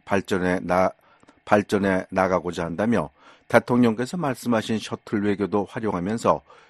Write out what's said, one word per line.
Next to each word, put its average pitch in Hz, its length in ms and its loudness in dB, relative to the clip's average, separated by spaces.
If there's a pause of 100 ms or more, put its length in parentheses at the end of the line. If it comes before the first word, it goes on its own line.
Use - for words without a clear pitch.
발전해 92 580 0
나-, 92 280 2 (540)
발전해 98 680 2
나가고자 90 540 0
한다며 85 460 -2 (360)
대통령께서 120 680 2
말씀하신 123 640 -2
셔틀 101 460 -4
외교도 98 460 0
활용하면서 101 720 -2 (280)